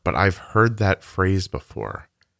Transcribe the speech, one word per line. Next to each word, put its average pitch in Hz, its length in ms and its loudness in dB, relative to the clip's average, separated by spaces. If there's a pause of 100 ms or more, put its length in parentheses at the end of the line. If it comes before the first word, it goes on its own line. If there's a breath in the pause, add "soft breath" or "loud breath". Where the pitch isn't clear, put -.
but - 100 0
I've 92 220 2
heard 113 420 0
that 98 240 0
phrase 95 460 -2
before. - 600 -10 (320)